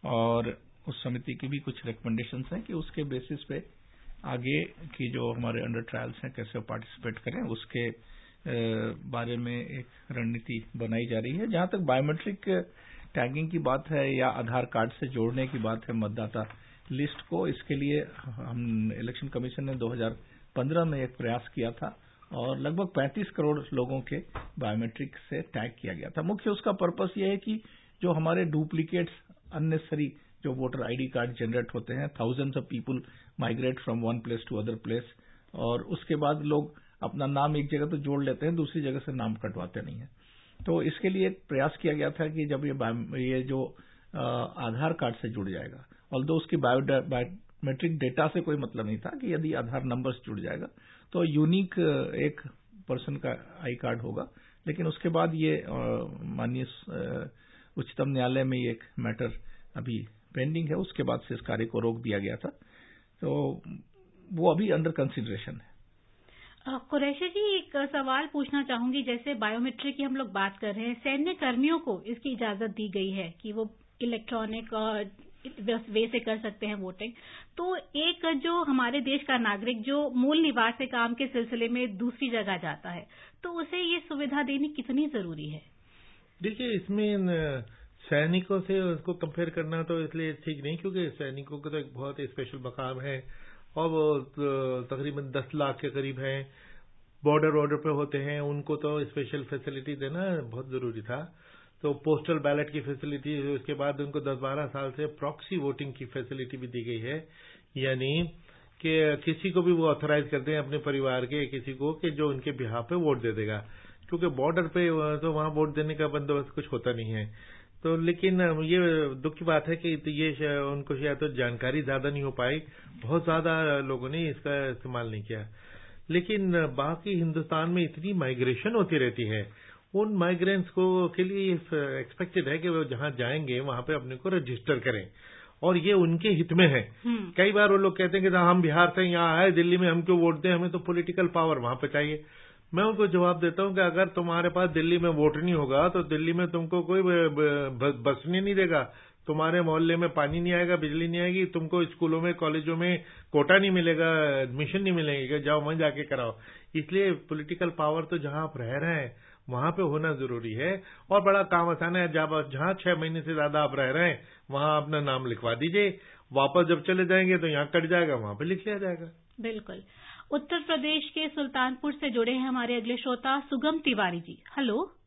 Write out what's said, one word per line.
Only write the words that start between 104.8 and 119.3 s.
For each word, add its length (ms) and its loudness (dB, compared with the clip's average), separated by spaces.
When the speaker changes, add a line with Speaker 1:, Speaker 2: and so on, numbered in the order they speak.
Speaker 3:
से 140 -4
proxy 520 -6
voting 360 -4
की 120 -12
facility 520 -8
भी 100 -8
दी 160 -6
गई 160 -4
है, 280 -6
यानी 460 0
कि 400 4
किसी 260 0
को 100 4
भी 100 6
वो 160 6
ऑथराइज 400 2
कर 120 0
दें 180 0
अपने 200 -2
परिवार 480 0
के 200 -2
किसी 280 -6
को 200 -2
कि 180 -2
जो 180 0
उनके 220 -2
बिहाफ 380 -4
पे 60 0
वोट 260 2
दे 100 0
देगा, 340 -2
क्योंकि 180 0
border 340 2
पे 280 2
तो 120 0
वहाँ 180 0
vote 260 2
देने 200 0
का 120 0
बंदोबस्त 420 0
कुछ 220 -6
होता 220 0
नहीं 180 -4
है। 140 -2
तो 140 2
लेकिन 440 4
ये 160 6
दुख 200 -4